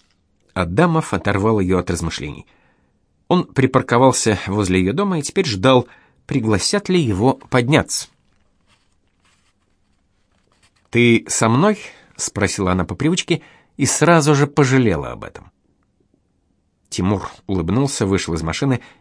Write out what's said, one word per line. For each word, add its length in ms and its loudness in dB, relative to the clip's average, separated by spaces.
Адамов 580 0
оторвал 460 0
её 200 2
от 120 -4
размышлений. 560 -8
Он 160 2
припарковался 1040 2
возле 320 0
её 140 0
дома 260 -2
и 20 -4
теперь 240 -4
ждал, 420 2
пригласят 640 -2
ли 120 2
его 340 0
подняться. 720 -2
«Ты 380 4
со 220 0
мной?» 280 2
спросила 560 -2
она 140 0
по 100 -10
привычке 460 -2
и 100 -2
сразу 480 4
же 140 4
пожалела 640 2
об 140 -14
этом. 260 -20
Тимур 420 -2
улыбнулся, 580 -2
вышел 280 -2
из 80 -4
машины 380 -2